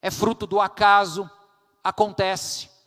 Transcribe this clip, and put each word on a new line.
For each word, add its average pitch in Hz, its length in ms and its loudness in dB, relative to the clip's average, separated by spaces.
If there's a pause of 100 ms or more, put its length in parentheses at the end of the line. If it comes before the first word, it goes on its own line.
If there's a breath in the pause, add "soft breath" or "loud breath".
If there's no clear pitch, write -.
É 185 100 -6
fruto 214 360 -4
do 185 120 -2
acaso, 202 720 2 (540)
acontece. - 840 -4 (160)